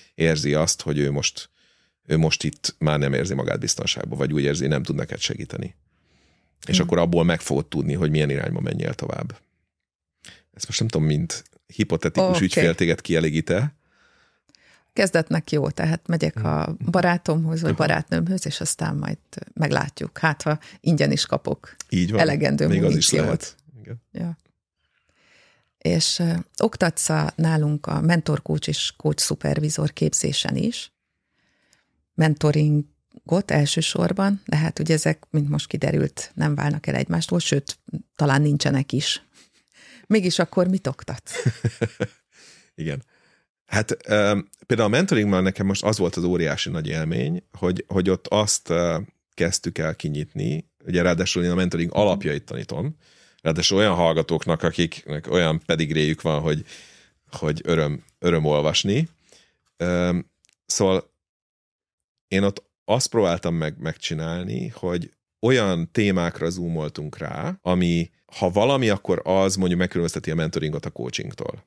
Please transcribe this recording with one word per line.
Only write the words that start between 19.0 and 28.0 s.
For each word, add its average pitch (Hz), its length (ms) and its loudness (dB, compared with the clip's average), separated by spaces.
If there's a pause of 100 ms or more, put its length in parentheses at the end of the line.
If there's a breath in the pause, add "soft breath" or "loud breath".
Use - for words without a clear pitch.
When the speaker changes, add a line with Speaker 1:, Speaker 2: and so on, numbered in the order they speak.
Speaker 2:
meglátjuk. - 640 -2
Hát, 156 240 0
ha 156 160 0 (220 loud breath)
ingyen 147 320 4
is - 140 0
kapok - 500 -4 (120)
Speaker 1:
Így 90 220 2
van. 110 100 2
Speaker 2:
elegendő 73 460 2
Speaker 1:
Még 160 180 2
az 151 120 4
is 76 140 2
Speaker 2:
muníciót. - 140 2
Speaker 1:
lehet. - 320 -4 (240)
Igen. 117 220 -16 (100)
Speaker 2:
Ja. 170 240 -8 (1400 soft breath)
És, 165 400 0
ö, 170 140 0 (300)
oktatsz - 460 0
a, 156 280 0
nálunk 151 500 0
a - 140 -2